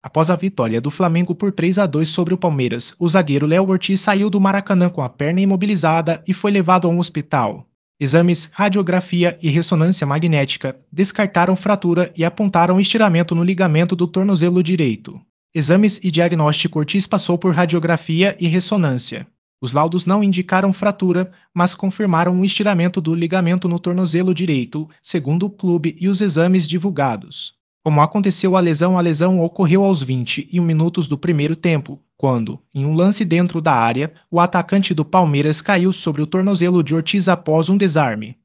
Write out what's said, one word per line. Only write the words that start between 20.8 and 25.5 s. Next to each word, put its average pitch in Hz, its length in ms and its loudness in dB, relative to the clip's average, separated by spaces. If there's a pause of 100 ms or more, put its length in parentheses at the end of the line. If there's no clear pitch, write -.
mas 175 200 0
confirmaram 180 600 0
um 180 100 0
estiramento 190 560 0
do 160 160 -2
ligamento 175 540 0
no 170 100 -2
tornozelo 180 540 0
direito, 151 560 -4 (120)
segundo 165 440 -2
o 196 40 -4
clube 170 480 -2